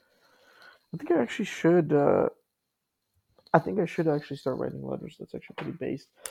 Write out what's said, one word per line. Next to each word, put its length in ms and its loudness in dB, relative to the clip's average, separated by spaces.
I 40 -6
think 140 -4
I 100 4
actually 240 -4
should, 480 4
uh, 360 4
I 60 8
think 200 -2
I 60 2
should 220 -2
actually 300 -2
start 200 -4
writing 280 -6
letters. 340 -8
That's 160 -14
actually 220 -16
pretty 200 -8
based. 300 -6